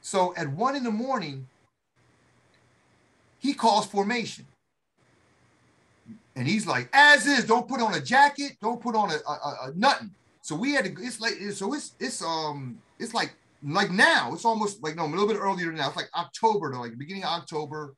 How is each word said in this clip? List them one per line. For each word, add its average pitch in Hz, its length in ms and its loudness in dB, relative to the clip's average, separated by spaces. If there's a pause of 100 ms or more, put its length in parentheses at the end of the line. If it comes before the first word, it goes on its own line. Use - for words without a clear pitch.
So 180 340 0
at 165 140 -4
one 220 260 0
in 277 80 -4
the 233 80 -2
morning, 208 560 -4 (1900)
he 277 140 -2
calls 214 320 4
formation. 208 600 -2 (1900)
And 127 120 -4
he's 208 180 0
like, 127 280 0
As 285 340 10
is, 269 180 4
don't 226 220 4
put 240 140 -4
on 220 120 2
a 156 80 0
jacket, 277 600 4
don't 233 200 -4
put 233 140 -4
on 202 160 2
a, 156 40 -2
a, 147 160 -4
a, 139 260 -6 (120)
a 139 60 -12
nothing. 220 360 2 (300)
So - 140 -8
we 247 180 -2
had 269 120 0
to, 175 180 -8
it's 247 160 -10
like, 220 140 -2 (180)
so 202 220 -6
it's, - 260 -8
it's, 254 240 -6
um, 147 560 -6 (200)
it's 233 140 -8
like, 196 220 -2 (280)
like 165 280 0
now, 202 420 4
it's 170 120 -8
almost 214 360 0
like, 156 140 -6
no, 165 100 -4
a - 20 -2
little 180 200 0
bit 214 100 0
earlier 196 300 -2
than 165 80 -6
now. 147 120 -2
It's 147 80 -4
like 160 200 -8
October, 170 560 0
though, 127 80 -6
like, 117 180 -10
beginning 180 260 -10
of 165 60 -4
October. 151 680 -8